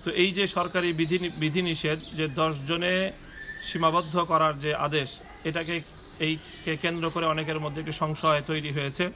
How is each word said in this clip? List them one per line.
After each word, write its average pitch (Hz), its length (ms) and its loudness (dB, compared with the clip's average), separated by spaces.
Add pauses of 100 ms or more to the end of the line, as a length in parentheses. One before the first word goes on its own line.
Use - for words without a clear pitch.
তো 170 80 -2
এই 180 200 4
যে 190 160 0
সরকারি 175 460 0
বিধি-, 165 440 0
বিধিনিষেধ 156 640 0 (140)
যে 156 140 -2
দশ 160 260 2 (140)
জনে 180 440 0 (520)
সীমাবদ্ধ 165 560 2
করার 160 400 4
যে 151 160 0
আদেশ, 147 440 0 (240)
এটাকে, 165 380 -2 (380)
এইকে 156 580 -2
কেন্দ্র 165 320 0
করে 165 160 0
অনেকের 156 340 2
মধ্যে 151 200 -4
একটি 156 140 -6
সংশয় 156 540 2
তৈরি 151 240 -2
হয়েছে 143 440 -2